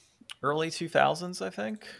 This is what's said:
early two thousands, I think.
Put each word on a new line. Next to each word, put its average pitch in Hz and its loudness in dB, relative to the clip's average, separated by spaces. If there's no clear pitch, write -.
early 156 0
two 160 -6
thousands, 165 2
I 190 -4
think. 214 -6